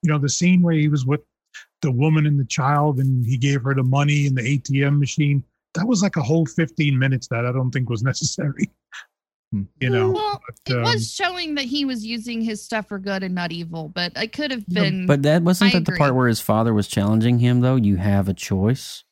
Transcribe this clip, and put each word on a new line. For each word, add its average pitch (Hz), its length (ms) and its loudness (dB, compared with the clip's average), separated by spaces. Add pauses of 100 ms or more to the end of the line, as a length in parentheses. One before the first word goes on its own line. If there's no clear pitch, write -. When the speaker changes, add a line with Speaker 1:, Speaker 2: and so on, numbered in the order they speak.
Speaker 1:
you 160 80 2
know, 151 80 2
the 139 100 -2
scene 180 320 2
where 170 140 2
he 151 140 2
was 143 180 0
with 147 140 0 (600)
the 147 80 0
woman 151 380 2
and 147 120 2
the 135 60 0
child 147 540 0
and 131 260 0
he 127 120 -2
gave 135 260 0
her 135 100 -2
the 135 80 0
money 143 460 2
and 131 100 0
the 117 100 -4
A 143 120 0
T 135 240 0
M 143 160 2
machine. 143 440 0 (300)
That 175 140 -2
was 214 160 2
like 196 140 0
a 156 40 -2
whole 156 240 2
fifteen 147 540 0
minutes 131 300 0
that 120 180 -2
I 123 40 -2
don't 127 200 -2
think 127 180 -2
was 113 140 -2
<laughs> 131 80 0
necessary. - 580 -4 (840)
Speaker 2:
Hmm. 98 120 -4 (160)
Speaker 1:
You 127 100 -2
know, 381 220 2
Speaker 3:
Well, 415 300 -4 (240)
Speaker 1:
but, - 100 -2
Speaker 3:
it - 20 0
Speaker 1:
um, - 60 0
Speaker 3:
was - 280 -2
showing 359 440 -4
that 277 100 -4
he 285 200 -2
was 240 200 -4
using 226 360 -6
his 220 220 -4
stuff 208 240 -6
for 202 120 -8
good 190 240 -4
and 185 100 -6
not 175 180 -6
evil, 165 380 -10
but 175 260 -6
it 220 180 -6
could 294 180 -4
have 233 160 -8
Speaker 1:
No, 180 160 0
Speaker 3:
been. 180 240 -2
Speaker 4:
But 143 160 4
that 156 180 4
wasn't 185 320 2
Speaker 3:
I 180 60 4
Speaker 4:
that 165 60 -2
the - 80 -2
Speaker 3:
agree. - 40 -6
Speaker 4:
part 143 180 4
where 127 120 4
his 113 140 2
father 113 320 2
was 104 140 2
challenging 110 520 2
him, 123 220 4
though? 131 160 4
You 101 180 4
have 98 340 2
a 98 40 0
choice 101 800 -2